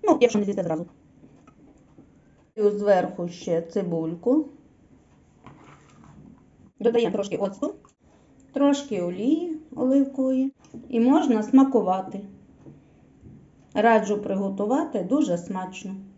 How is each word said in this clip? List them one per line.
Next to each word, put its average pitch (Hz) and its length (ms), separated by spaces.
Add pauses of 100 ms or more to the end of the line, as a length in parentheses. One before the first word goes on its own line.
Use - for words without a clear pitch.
ну, 403 180
якщо 233 180
не 202 60
з'їсти 196 180
зразу. 165 240 (1700)
І 220 60
зверху 202 680
ще 170 340
цибульку. 175 840 (2250)
Додаємо 233 320
трошки 196 240
оцту, 202 380 (760)
трошки 277 500
олії 285 540 (200)
оливкової. 269 760 (360)
І 233 120
можна 254 420
смакувати. 202 760 (1500)
Раджу 208 480
приготувати, 202 760
дуже 185 380
смачно. 185 580 (220)